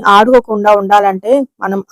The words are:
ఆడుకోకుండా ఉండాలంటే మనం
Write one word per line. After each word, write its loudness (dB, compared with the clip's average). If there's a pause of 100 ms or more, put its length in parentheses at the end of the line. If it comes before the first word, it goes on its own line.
ఆడుకోకుండా 2
ఉండాలంటే -2 (260)
మనం -6 (120)